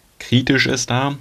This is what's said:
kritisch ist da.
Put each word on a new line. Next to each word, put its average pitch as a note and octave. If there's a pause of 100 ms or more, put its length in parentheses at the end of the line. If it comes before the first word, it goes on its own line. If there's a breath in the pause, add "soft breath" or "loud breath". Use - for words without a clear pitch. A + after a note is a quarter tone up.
(200 soft breath)
kritisch B2+
ist B2+
da. C3+